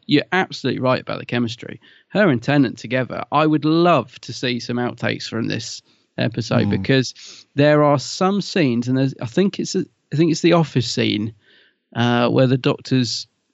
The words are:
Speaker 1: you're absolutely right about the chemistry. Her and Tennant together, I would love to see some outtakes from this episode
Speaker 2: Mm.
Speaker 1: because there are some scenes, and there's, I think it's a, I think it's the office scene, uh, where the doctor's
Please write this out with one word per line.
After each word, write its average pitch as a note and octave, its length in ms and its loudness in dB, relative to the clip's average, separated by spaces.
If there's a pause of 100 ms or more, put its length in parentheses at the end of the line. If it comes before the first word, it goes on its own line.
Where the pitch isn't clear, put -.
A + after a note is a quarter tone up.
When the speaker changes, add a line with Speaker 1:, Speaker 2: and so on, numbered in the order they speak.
Speaker 1:
you're - 260 2
absolutely F3 480 -2
right B2+ 220 0
about - 180 -8
the - 60 -14
chemistry. A#2+ 560 -6 (280)
Her G3 200 2
and A#2+ 120 2
Tennant C#3 360 2
together, A2 540 -6
I D3+ 160 2
would D3+ 180 2
love D#3+ 560 2
to - 100 -14
see B2 300 -4
some A#2+ 160 -6
outtakes A#2 500 -4
from A2+ 200 -4
this - 340 -8 (380)
episode A#2 480 -2
Speaker 2:
Mm. - 40 0
Speaker 1:
because A#2+ 420 0 (420)
there D3 280 4
are D3 160 4
some F#3+ 420 -2
scenes, B2 460 0
and C3 100 0
there's, C3+ 240 0
I B2 40 -8
think F#3 340 0
it's - 160 -6
a, F#3 80 -2 (300)
I - 20 -4
think D#3+ 160 4
it's D#3+ 100 -2
the E3 120 6
office C#3+ 360 2
scene, A2 440 -2 (640)
uh, A#2+ 340 2
where A#2+ 180 4
the B2+ 100 2
doctor's B2+ 680 -2 (260)